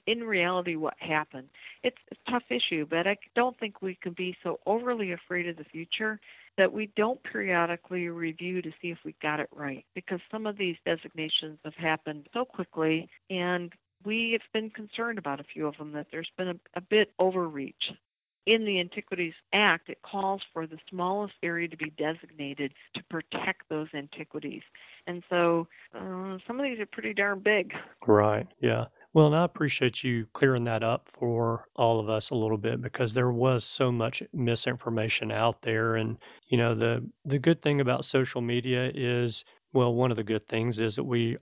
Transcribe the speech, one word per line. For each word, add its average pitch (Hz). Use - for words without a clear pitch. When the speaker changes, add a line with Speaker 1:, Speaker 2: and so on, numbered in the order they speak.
Speaker 1:
in 233
reality 180
what 156
happened. 151
It's -
a -
tough 240
issue, 180
but 165
I 202
don't 247
think 214
we 190
can 175
be 180
so -
overly 220
afraid 175
of 165
the 151
future 214
that 190
we 214
don't 247
periodically 175
review 170
to 156
see 175
if 170
we 156
got 151
it -
right, 139
because 175
some 220
of 208
these 180
designations 156
have 156
happened 156
so 247
quickly, 160
and 175
we 226
have 226
been 220
concerned 226
about 143
a 143
few 156
of 147
them, 151
that 147
there's 160
been 185
a, 175
a 180
bit 208
overreach. 175
In 226
the 196
Antiquities 175
Act, 190
it -
calls 196
for 160
the 160
smallest 190
area 170
to 165
be 156
designated 151
to -
protect -
those 156
antiquities. 147
And 175
so, 170
uh, 190
some 240
of 285
these 247
are 202
pretty 220
darn 202
big. 208
Speaker 2:
Right, 107
yeah. 117
Well, 156
and 151
I 170
appreciate 135
you 120
clearing 127
that 113
up 117
for 117
all 117
of 107
us 110
a 139
little 110
bit, 117
because 123
there 123
was 123
so 127
much 117
misinformation 117
out 110
there. 113
And, 110
you 127
know, 117
the, 117
the 139
good 160
thing 143
about 127
social 131
media 123
is, 120
well, 123
one 127
of 113
the 110
good 107
things 113
is 110
that -
we 120